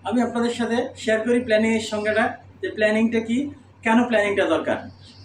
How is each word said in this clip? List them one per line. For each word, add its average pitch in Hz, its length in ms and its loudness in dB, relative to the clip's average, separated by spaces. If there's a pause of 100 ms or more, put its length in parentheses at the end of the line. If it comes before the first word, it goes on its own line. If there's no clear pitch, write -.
আমি 233 180 0
আপনাদের 233 300 -2
সাথে 240 360 -2 (100)
শেয়ার 220 240 0
করি 240 200 2
প্ল্যানিংয়ের 220 400 2
সংজ্ঞাটা, 214 560 -2 (240)
যে 185 80 -4
প্ল্যানিংটা 220 500 2
কী, 247 320 -2 (320)
কেন 226 200 4
প্ল্যানিংটা 202 420 2
দরকার। 156 440 -2 (360)